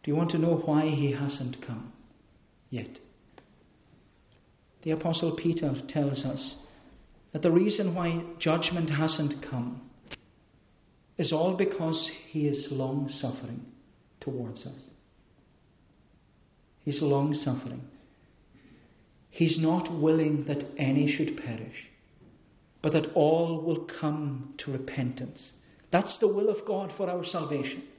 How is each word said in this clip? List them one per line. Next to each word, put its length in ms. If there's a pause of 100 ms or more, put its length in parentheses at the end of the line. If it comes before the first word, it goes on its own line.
Do 80
you 60
want 140
to 60
know 200
why 320
he 240
hasn't 520
come 280 (760)
yet? 300 (1800)
The 80
Apostle 460
Peter 500
tells 380
us 300 (760)
that 100
the 100
reason 440
why 260 (160)
judgment 520
hasn't 600
come 320 (1400)
is 140
all 240
because 540 (180)
he 200
is 220
long-suffering 960 (540)
towards 460
us. 240 (1900)
He's 180
long-suffering. 840 (1400)
He's 280
not 440
willing 460
that 180 (120)
any 380
should 220
perish, 500 (960)
but 100
that 220
all 480
will 260 (140)
come 560
to 160
repentance. 800 (400)
That's 260
the 80
will 220
of 180
God 300
for 120
our 140
salvation. 600 (160)